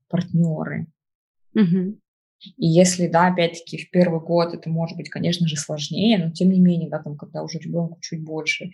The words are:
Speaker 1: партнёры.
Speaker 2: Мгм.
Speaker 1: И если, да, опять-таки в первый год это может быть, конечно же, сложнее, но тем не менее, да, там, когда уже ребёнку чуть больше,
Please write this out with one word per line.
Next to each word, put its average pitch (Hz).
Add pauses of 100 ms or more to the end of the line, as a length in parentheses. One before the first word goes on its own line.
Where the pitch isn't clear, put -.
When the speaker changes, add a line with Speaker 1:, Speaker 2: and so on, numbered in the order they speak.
(100)
Speaker 1:
партнёры. 165 (680)
Speaker 2:
Мгм. 190 (600)
Speaker 1:
И -
если, 175
да, 170
опять-таки 170
в -
первый 175
год 170
это 165
может 165
быть, 147
конечно 170
же, 151
сложнее, 156
но 165
тем 185
не 185
менее, 165
да, 151
там, 151
когда -
уже 160
ребёнку 165
чуть 156
больше, 156